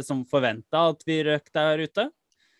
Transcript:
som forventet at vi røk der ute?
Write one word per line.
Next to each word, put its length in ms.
som 200
forventet 500
at 320
vi 160
røk 300
der 320
ute? 240